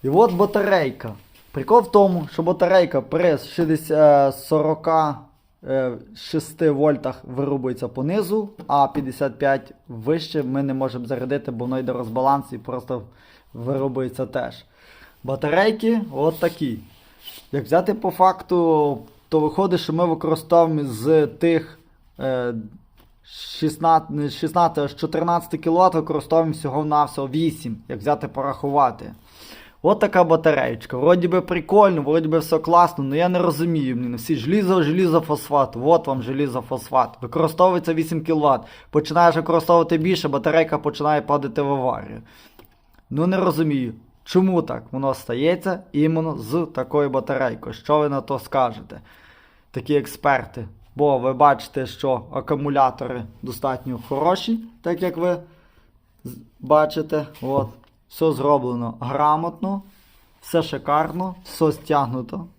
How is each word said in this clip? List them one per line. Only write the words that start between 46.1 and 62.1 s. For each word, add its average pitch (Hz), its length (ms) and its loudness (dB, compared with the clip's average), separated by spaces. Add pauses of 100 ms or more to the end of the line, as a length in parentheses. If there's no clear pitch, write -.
з 143 360 -4
такою 143 360 0
батарейкою. 131 640 -4
Що 147 260 0
ви 147 100 0
на 139 120 -4
то 135 180 -6
скажете, 120 600 -4 (720)
такі 147 240 -2
експерти? 131 720 -2 (280)
Бо 139 220 2
ви 127 160 -2
бачите, 139 520 2
що 127 360 -4 (100)
акумулятори 135 920 -2 (180)
достатньо 127 580 -6 (100)
хороші, 185 500 0 (220)
так 175 200 -4
як 175 160 -4
ви 175 200 0 (840)
з-, - 140 -14 (220)
бачите. 151 680 0 (160)
От. 135 260 -2 (420)
Все 160 220 0
зроблено 127 680 0
грамотно, 160 840 -2 (600)
все 170 220 0
шикарно, 156 800 -4
все - 280 0
стягнуто 143 720 -4 (140)